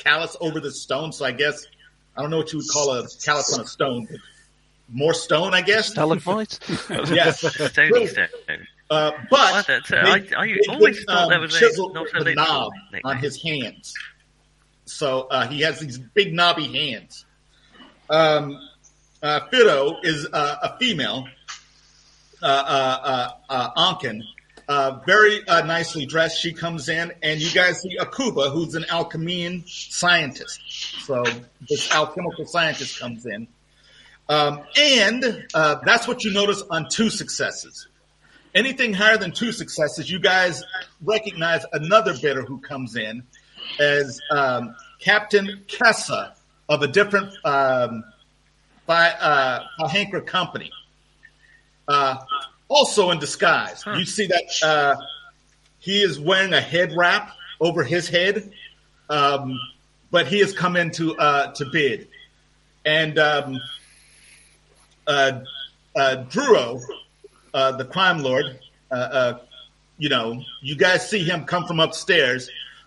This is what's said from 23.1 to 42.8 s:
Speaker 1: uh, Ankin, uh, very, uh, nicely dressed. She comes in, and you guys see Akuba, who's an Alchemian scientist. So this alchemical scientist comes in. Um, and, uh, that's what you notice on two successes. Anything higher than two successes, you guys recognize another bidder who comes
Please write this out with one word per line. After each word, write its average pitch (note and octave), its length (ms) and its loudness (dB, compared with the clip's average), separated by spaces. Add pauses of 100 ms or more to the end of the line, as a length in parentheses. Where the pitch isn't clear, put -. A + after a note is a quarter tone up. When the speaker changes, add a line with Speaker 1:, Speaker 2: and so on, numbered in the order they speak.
Speaker 1:
uh, B2 220 -2 (240)
Ankin, A2 280 -8 (460)
uh, C3+ 380 0
very, G#3 420 4
uh, E3 160 4
nicely D#3+ 400 -4
dressed. D#3+ 340 0
She E3+ 140 -4
comes E3 380 -8
in, E3 200 -2 (120)
and D3+ 180 -2
you E3 120 -4
guys F3+ 280 2
see F#3 180 -10
Akuba, D#3+ 540 -2
who's D#3 220 -4
an E3 160 -4
Alchemian E3+ 760 -4
scientist. - 920 -2 (460)
So B2 180 -2 (440)
this - 220 -2
alchemical D#3 560 -2
scientist D#3 540 -4
comes A#2+ 240 -10
in. A2+ 240 -10 (800)
Um, D3 320 2 (180)
and, B3 760 4
uh, D3+ 300 4
that's A3+ 220 4
what B3 180 -4
you G#3 80 -2
notice G3+ 380 0
on D#3+ 200 -4
two A3 200 2
successes. - 800 -8 (680)
Anything B3 400 0
higher G#3+ 240 4
than F3+ 140 -4
two A3+ 200 -4
successes, D3+ 580 -4
you F#3 100 -6
guys F#3 420 2 (400)
recognize E3+ 720 -2
another F3 440 2
bidder C3 260 -2
who A#2+ 180 -12
comes C3 360 -10